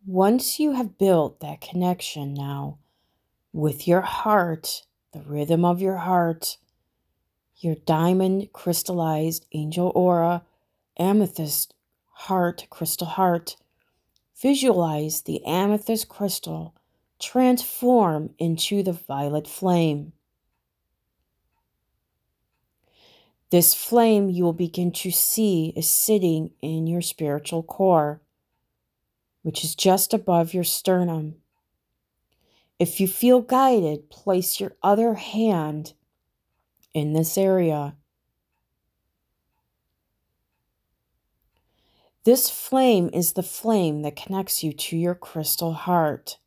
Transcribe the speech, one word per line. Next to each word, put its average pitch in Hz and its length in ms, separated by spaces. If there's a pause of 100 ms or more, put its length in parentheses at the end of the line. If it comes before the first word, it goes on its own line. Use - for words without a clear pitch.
(120)
Once 202 480
you 302 120
have 247 260
built 180 420
that 151 220
connection 175 720
now 143 420 (760)
with 151 380
your 175 140
heart, 175 800 (320)
the 147 80
rhythm 147 420
of 175 160
your 190 160
heart, 175 640 (1000)
your 165 180 (120)
diamond 185 640
crystallized 165 1000
angel 160 420
aura, 175 500 (540)
amethyst 180 760 (380)
heart, 175 580
crystal - 380
heart, 170 500 (800)
visualize 180 840
the - 240
amethyst 208 640
crystal 165 640 (440)
transform 247 1200
into 165 440
the 185 100
violet 147 560
flame. 160 640 (3250)
This 175 240
flame 220 560
you 180 160
will 170 80
begin 175 400
to - 180
see 175 640
is 165 140
sitting 170 640 (100)
in 160 260
your 170 140
spiritual 151 600
core, 160 580 (1200)
which 160 200
is 160 100
just 190 400
above 170 400
your 180 80
sternum. 165 720 (1400)
If 165 220
you 190 80
feel 247 320
guided, 240 680
place - 520
your 196 240
other 220 300
hand 165 800 (1000)
in 151 180
this 160 240
area. 170 600 (4000)
This 247 260
flame 247 640
is 170 200
the 185 100
flame 180 600
that 147 120
connects - 480
you 156 100
to - 240
your 175 200
crystal 165 560
heart. 160 760